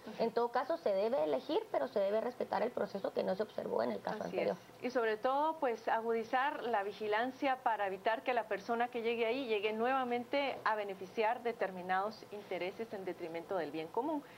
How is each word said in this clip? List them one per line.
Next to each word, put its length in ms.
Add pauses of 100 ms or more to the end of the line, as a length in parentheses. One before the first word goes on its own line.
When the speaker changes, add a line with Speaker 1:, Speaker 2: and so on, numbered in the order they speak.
Speaker 1:
Ujú. 160
Speaker 2:
En 80
todo 200
caso, 260
se 140
debe 340
elegir, 360 (120)
pero 160
se 100
debe 220
respetar 420
el 80
proceso 440
que 100
no 100
se 80
observó 400
en 100
el 100
caso 220
Speaker 1:
Así 120
Speaker 2:
anterior. 200 (220)
Speaker 1:
es. 60
Y 60
sobre 260
todo, 420
pues, 300
agudizar 720
la 200
vigilancia 800
para 240
evitar 360
que 120
la 120
persona 420
que 120
llegue 240
ahí 220
llegue 260
nuevamente 920
a 100
beneficiar 680
determinados 880
intereses 640
en 140
detrimento 500
del 140
bien 180
común. 340 (160)